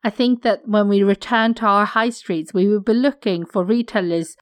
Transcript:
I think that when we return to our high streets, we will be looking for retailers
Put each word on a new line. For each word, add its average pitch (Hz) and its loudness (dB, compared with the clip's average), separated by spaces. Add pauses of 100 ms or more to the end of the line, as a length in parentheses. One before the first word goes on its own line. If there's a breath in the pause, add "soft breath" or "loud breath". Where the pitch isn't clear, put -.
I 208 -4
think 240 -2
that 214 0
when 208 2
we 202 2
return 220 0
to 233 -6
our 208 2
high 226 -2
streets, 185 -6
we 196 2
will 208 2
be 220 0
looking 226 -2
for 180 -2
retailers 185 -2